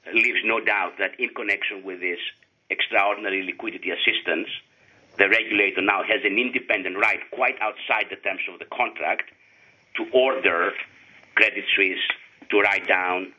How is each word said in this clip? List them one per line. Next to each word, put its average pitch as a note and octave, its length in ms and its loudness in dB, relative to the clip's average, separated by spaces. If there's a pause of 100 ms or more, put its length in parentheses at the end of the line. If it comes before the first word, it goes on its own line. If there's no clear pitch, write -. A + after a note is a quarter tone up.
(120)
leaves A2+ 320 2
no A2 160 0
doubt G2+ 380 0
that F#2+ 220 -4
in A#2+ 100 -4
connection G2+ 540 -4
with F#2 180 -8
this F2+ 180 -4 (540)
extraordinary G2+ 680 0 (100)
liquidity F2+ 460 -8
assistance, E2+ 520 0 (720)
the G2 80 6
regulator G2+ 520 2 (120)
now G2 80 2
has G2+ 240 0
an G2 100 2 (100)
independent G#2 500 -2 (120)
right, G2 140 0 (180)
quite B2+ 180 0 (100)
outside A2 420 -2
the F#2+ 160 -10
terms F#2+ 160 -4 (100)
of F2 60 -16
the - 120 -16 (100)
contract, G#2+ 500 -2 (680)
to A2+ 140 -4
order B2+ 600 4 (640)
Credit G2+ 360 2
Suisse F#2+ 320 2 (440)
to G#2 60 0 (100)
write G2 220 2
down F#2 520 2